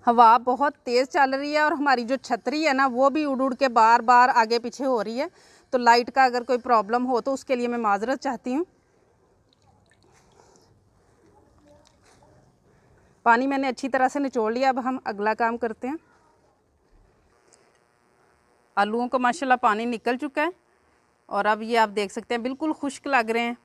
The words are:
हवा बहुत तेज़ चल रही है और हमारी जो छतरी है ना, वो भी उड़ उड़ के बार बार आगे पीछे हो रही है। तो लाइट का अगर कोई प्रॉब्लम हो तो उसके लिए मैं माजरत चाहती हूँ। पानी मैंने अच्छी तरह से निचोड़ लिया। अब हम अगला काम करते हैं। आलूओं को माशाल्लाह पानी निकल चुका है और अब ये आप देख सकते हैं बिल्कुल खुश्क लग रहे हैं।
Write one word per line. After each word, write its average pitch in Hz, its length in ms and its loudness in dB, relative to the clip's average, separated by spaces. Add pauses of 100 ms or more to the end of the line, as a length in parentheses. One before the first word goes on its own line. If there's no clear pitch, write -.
हवा 233 340 6
बहुत 262 340 -2 (100)
तेज़ 247 240 0
चल 269 260 0
रही 285 180 -6
है 302 100 0
और 302 120 0
हमारी 262 300 0
जो 247 140 -4
छतरी 254 440 -6
है 302 120 0
ना, 277 140 0
वो 262 220 2
भी 302 140 -2
उड़ 269 160 -4
उड़ 262 140 -2
के 269 160 -2
बार 233 340 4
बार 247 280 6
आगे 233 280 2
पीछे 240 240 -8
हो 262 180 0
रही 226 160 -6
है। 311 120 -6 (420)
तो 262 60 0
लाइट 240 320 4
का 269 140 4
अगर 247 200 0
कोई 247 160 0
प्रॉब्लम 233 440 0
हो 247 160 -2
तो 269 140 -4
उसके 262 220 -4
लिए 240 120 -2
मैं 240 120 -4
माजरत 220 400 -2
चाहती 247 340 -6
हूँ। 320 100 -2 (4000)
पानी 233 200 4
मैंने 277 220 -2
अच्छी 262 220 -6
तरह 254 180 2
से 285 120 -4
निचोड़ 240 320 -2
लिया। 262 160 0
अब 254 120 0
हम 254 260 -6
अगला 214 300 -4
काम 233 220 -2
करते 233 300 -6
हैं। 311 100 -8 (2750)
आलूओं 220 320 0
को 262 120 -2
माशाल्लाह 254 380 2
पानी 226 280 0
निकल 240 320 -2
चुका 294 240 -4
है 339 100 -2 (760)
और 202 180 -2
अब 214 160 0
ये 226 160 -2
आप 220 120 2
देख 202 220 -4
सकते 220 220 -8
हैं 233 80 -4
बिल्कुल 269 320 -6
खुश्क - 340 -10
लग 240 220 0
रहे 233 120 -2
हैं। 240 220 -6